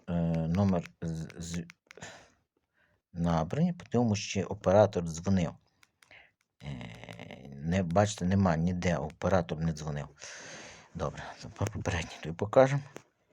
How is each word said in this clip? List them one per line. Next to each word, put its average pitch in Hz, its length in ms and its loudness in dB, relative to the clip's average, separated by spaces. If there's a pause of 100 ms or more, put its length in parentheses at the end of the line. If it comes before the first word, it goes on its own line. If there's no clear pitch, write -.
е, 87 40 -2 (340)
номер 90 420 2 (120)
з, 82 260 -6 (100)
з, 170 280 -8 (1500)
набрані. 85 600 0
Подивимось, 117 460 0
чи - 240 -2
оператор 95 600 4
дзвонив. 85 520 0 (1080)
Е, 58 920 -14
не, 82 280 2
бачите, 95 420 2
нема, 95 300 4
ніде 87 420 2
оператор 85 640 0
не 82 140 0
дзвонив. 76 360 -8 (840)
Добре, - 300 -6 (180)
тепер - 300 -6
попередній - 520 -4
той 78 100 -6
покажемо. 131 500 4 (480)